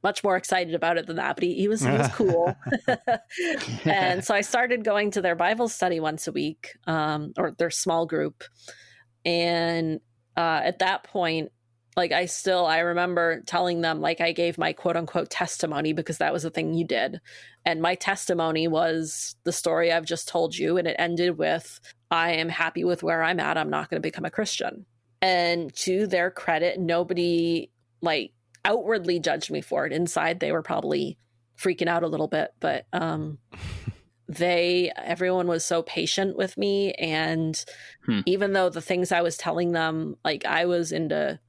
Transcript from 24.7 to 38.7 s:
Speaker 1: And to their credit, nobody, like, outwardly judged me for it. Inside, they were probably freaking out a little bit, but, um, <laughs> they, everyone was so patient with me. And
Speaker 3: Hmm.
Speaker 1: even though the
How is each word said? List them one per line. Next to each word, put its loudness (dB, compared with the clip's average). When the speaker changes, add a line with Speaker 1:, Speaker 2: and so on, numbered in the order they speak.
Speaker 1:
And 2
to 0
their 2
credit, 0
nobody, 0
like, 0
outwardly 2
judged 0
me -4
for -2
it. -4
Inside, 0
they 0
were 0
probably -2
freaking 0
out 2
a 0
little -2
bit, -2
but, -2
um, -2
<laughs> -12
they, 2
everyone 0
was 0
so 0
patient -2
with -2
me. 0
And -2
Speaker 3:
Hmm. 2
Speaker 1:
even 2
though 4
the -6